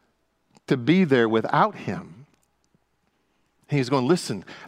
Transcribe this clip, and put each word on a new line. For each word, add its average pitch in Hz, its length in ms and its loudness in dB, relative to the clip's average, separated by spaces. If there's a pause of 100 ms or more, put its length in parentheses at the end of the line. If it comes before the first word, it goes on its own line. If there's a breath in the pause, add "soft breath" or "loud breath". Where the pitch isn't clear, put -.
(680 soft breath)
to 127 100 0
be 151 260 2
there 131 240 4
without 110 480 0
him. 98 520 -12 (1400)
He's 135 220 -2
going, 131 180 0
"Listen, 131 380 -2 (220 loud breath)